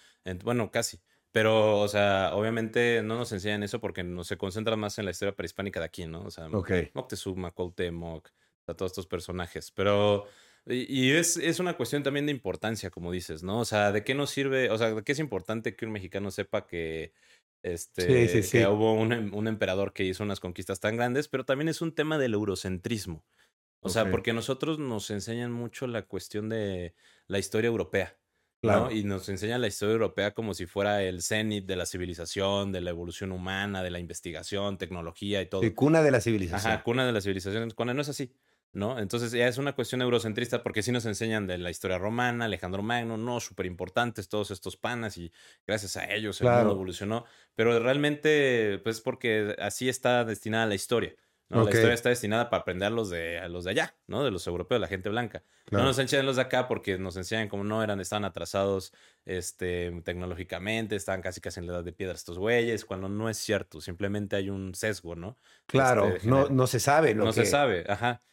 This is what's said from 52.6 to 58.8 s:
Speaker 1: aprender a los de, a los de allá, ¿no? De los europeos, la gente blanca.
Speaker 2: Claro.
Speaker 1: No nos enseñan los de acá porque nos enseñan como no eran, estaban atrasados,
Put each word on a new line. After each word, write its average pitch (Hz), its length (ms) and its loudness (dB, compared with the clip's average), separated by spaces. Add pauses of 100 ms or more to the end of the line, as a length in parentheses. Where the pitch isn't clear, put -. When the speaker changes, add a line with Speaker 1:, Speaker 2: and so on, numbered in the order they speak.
Speaker 1:
aprender 92 260 -2
a - 20 0
los 113 200 -2
de, 85 280 -6
a 90 100 -8
los 87 160 -8
de 92 60 -2
allá, 147 240 0 (140)
¿no? 123 160 -2
De 131 60 0
los 90 160 -4
europeos, 87 340 0
la 87 80 -2
gente 95 200 -4
blanca. 113 340 -4 (240)
Speaker 2:
Claro. 107 180 2
Speaker 1:
No 135 60 6
nos 127 80 0
enseñan 135 280 2
los 135 100 0
de 127 60 4
acá 127 240 0
porque 98 320 -2
nos 92 180 -6
enseñan 104 320 -2
como 101 160 -6
no 110 180 0
eran, 104 180 -2
estaban 104 240 -4
atrasados, 95 680 -2 (320)